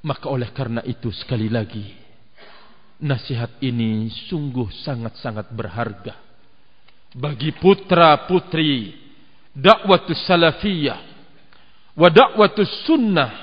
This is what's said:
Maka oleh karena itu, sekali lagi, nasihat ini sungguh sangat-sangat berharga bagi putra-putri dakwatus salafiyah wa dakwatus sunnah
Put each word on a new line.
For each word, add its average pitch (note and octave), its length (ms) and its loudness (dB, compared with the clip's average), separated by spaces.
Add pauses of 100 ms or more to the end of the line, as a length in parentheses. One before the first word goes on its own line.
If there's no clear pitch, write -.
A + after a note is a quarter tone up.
Maka D3 240 -8
oleh B2+ 240 -4
karena A#2 360 -6
itu, A#2 280 -8
sekali A2 360 -4
lagi, A2 360 -6 (1120)
nasihat A#2+ 640 -6
ini A2+ 480 -2 (200)
sungguh B2+ 520 -6
sangat-sangat A2+ 720 -10
berharga G2+ 720 -10 (920)
bagi C#3+ 400 -6
putra-putri D#3+ 1400 2 (640)
dakwatus F3 720 4
salafiyah E3+ 720 0 (960)
wa E3+ 160 6
dakwatus G#3+ 720 4
sunnah G#3 480 2 (120)